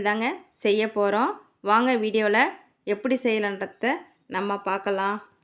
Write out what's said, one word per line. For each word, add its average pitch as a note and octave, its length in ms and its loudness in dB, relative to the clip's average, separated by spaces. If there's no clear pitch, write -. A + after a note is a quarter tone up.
தாங்க G#3+ 200 0
செய்ய G#3+ 200 2
போறோம். G#3 380 2
வாங்க A#3 200 4
வீடியோல G#3+ 360 2
எப்படி A#3+ 320 0
செய்யலான்றத G#3 680 -2
நம்ம G3+ 220 -2
பார்க்கலாம். G3 500 -2